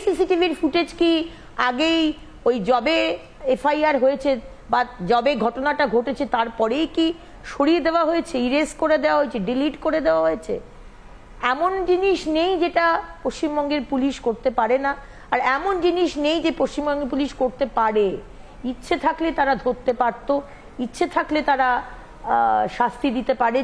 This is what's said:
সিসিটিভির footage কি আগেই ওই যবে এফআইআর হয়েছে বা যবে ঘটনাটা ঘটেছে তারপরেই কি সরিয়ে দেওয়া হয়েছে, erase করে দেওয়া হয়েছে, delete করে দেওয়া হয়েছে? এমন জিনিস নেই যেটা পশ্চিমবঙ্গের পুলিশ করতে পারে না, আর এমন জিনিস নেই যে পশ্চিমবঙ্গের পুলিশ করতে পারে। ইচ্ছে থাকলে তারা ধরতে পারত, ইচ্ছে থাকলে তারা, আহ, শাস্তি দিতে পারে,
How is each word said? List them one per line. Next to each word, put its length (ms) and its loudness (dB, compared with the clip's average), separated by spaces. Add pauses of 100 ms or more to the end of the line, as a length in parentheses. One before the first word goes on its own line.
সিসিটিভির 560 2
footage 260 2 (120)
কি 300 2 (400)
আগেই 440 2 (320)
ওই 100 4 (160)
যবে 480 2 (340)
এফআইআর 500 2
হয়েছে 360 2 (300)
বা 160 2 (220)
যবে 280 2
ঘটনাটা 520 0
ঘটেছে 380 0
তারপরেই 720 0
কি 180 2 (400)
সরিয়ে 260 4
দেওয়া 300 2
হয়েছে, 300 -2
erase 300 2 (120)
করে 160 4
দেওয়া 200 2
হয়েছে, 220 0
delete 360 0 (100)
করে 160 0
দেওয়া 200 4
হয়েছে? 380 -2 (800)
এমন 440 0
জিনিস 420 2
নেই 240 2 (120)
যেটা 220 2 (380)
পশ্চিমবঙ্গের 640 -2
পুলিশ 300 0
করতে 300 -2
পারে 280 2
না, 180 -2 (360)
আর 80 2
এমন 420 0
জিনিস 360 2
নেই 280 2
যে 60 2 (100)
পশ্চিমবঙ্গের 520 -2
পুলিশ 200 -2
করতে 320 -2
পারে। 520 2 (460)
ইচ্ছে 320 -4 (100)
থাকলে 260 0
তারা 320 2
ধরতে 300 0
পারত, 460 0 (400)
ইচ্ছে 280 -2
থাকলে 340 0
তারা, 340 2
আহ, 920 0 (100)
শাস্তি 400 0
দিতে 160 0
পারে, 300 2